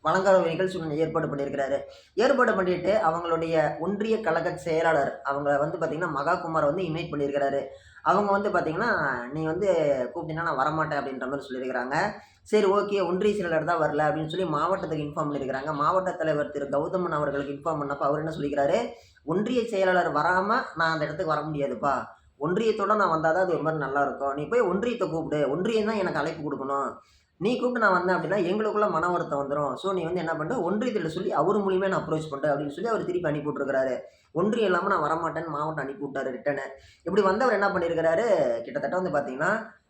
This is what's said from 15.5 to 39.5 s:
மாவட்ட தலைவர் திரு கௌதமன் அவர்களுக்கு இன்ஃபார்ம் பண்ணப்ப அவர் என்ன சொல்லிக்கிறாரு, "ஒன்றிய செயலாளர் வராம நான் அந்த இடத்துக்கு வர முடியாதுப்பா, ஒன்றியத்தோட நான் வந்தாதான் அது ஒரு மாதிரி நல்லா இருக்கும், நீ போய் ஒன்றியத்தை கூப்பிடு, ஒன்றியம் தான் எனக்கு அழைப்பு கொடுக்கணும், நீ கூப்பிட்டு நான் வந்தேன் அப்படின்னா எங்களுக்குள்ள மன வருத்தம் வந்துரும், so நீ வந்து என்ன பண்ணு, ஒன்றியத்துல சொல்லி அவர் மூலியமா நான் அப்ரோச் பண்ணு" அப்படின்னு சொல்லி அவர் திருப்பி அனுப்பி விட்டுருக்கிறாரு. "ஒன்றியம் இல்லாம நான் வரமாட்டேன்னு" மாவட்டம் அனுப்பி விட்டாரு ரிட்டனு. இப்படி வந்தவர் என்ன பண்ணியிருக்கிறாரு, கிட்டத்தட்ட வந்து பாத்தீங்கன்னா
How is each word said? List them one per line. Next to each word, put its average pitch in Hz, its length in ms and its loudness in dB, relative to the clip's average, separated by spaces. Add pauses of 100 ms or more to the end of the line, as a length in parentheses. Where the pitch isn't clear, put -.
மாவட்ட 175 380 2
தலைவர் 147 380 0
திரு 143 180 -4
கௌதமன் 160 500 0
அவர்களுக்கு 139 340 -2
இன்ஃபார்ம் 147 280 -4
பண்ணப்ப 143 280 -2
அவர் 151 100 0
என்ன 160 140 -4
சொல்லிக்கிறாரு, 143 460 0 (460)
"ஒன்றிய 214 440 0
செயலாளர் 180 440 2
வராம 180 360 2 (260)
நான் 160 180 2
அந்த 151 120 0
இடத்துக்கு 156 300 -2
வர 147 80 -2
முடியாதுப்பா, 139 520 -2 (460)
ஒன்றியத்தோட 208 560 0
நான் 180 180 2
வந்தாதான் 160 300 2
அது 175 100 0
ஒரு 139 80 -2
மாதிரி 156 220 -2
நல்லா 135 180 0
இருக்கும், 139 320 -2
நீ 147 140 -4
போய் 233 200 2
ஒன்றியத்தை 202 420 0
கூப்பிடு, 151 300 -2 (100)
ஒன்றியம் 202 360 0
தான் 214 160 0
எனக்கு 156 160 0
அழைப்பு 156 240 -4
கொடுக்கணும், 135 460 -4 (520)
நீ 202 120 0
கூப்பிட்டு 247 320 0
நான் 190 120 4
வந்தேன் 180 200 2
அப்படின்னா 165 280 0
எங்களுக்குள்ள 208 460 2
மன 165 180 0
வருத்தம் 156 340 0
வந்துரும், 139 320 -2
so 190 180 -4
நீ 185 120 -2
வந்து 175 200 -2
என்ன 160 100 -2
பண்ணு, 156 280 -4
ஒன்றியத்துல 208 440 0
சொல்லி 185 260 -4
அவர் 180 260 2
மூலியமா 190 300 2
நான் 160 140 0
அப்ரோச் 156 280 -4
பண்ணு" 143 180 -2
அப்படின்னு 143 280 -2
சொல்லி 214 160 -2
அவர் 180 120 -2
திருப்பி 165 260 -2
அனுப்பி 147 180 -2
விட்டுருக்கிறாரு. 131 460 0 (380)
"ஒன்றியம் 208 380 2
இல்லாம 180 220 2
நான் 160 140 2
வரமாட்டேன்னு" 160 480 -2
மாவட்டம் 151 300 -4
அனுப்பி 135 200 -8
விட்டாரு 135 280 -4
ரிட்டனு. 135 340 -4 (360)
இப்படி 196 200 2
வந்தவர் 214 360 4
என்ன 202 100 2
பண்ணியிருக்கிறாரு, 165 580 2 (360)
கிட்டத்தட்ட 139 380 -4
வந்து 170 160 -2
பாத்தீங்கன்னா 139 360 0 (380)